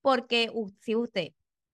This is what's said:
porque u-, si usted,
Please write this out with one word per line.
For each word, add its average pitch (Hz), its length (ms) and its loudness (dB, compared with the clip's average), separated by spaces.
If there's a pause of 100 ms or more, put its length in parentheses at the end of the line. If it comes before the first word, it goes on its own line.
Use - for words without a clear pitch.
porque 240 500 2
u-, 208 280 -6
si 220 160 -2
usted, 226 380 -4 (400)